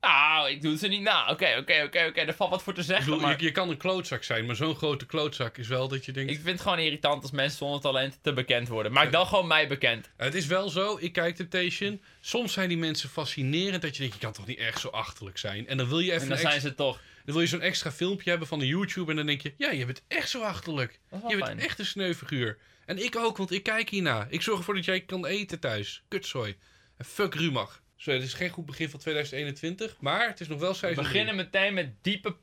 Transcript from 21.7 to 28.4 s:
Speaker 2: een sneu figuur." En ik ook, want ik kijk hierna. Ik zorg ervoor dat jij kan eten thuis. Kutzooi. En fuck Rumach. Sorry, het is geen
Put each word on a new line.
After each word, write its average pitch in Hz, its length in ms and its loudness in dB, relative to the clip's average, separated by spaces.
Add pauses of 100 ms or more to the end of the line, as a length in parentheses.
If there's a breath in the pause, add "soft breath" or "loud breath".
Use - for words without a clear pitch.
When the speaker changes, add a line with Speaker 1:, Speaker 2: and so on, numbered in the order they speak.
Speaker 2:
een 208 60 -4
sneu 185 280 -2
figuur." 123 440 -4 (280 soft breath)
En - 180 -4
ik 240 120 -2
ook, 226 220 0
want 190 140 -4
ik 196 120 -2
kijk 220 260 0
hierna. 139 400 0
Ik 165 120 -4
zorg 214 160 0
ervoor 190 180 -2
dat 180 100 -2
jij 185 160 0
kan 185 240 -6
eten 190 340 -4
thuis. 107 480 -4
Kutzooi. 110 480 -4 (420 soft breath)
En 123 80 -12
fuck - 300 -2
Rumach. 143 480 0 (140)
Sorry, 135 220 0
het 131 80 -4
is 123 80 -6
geen 180 140 -2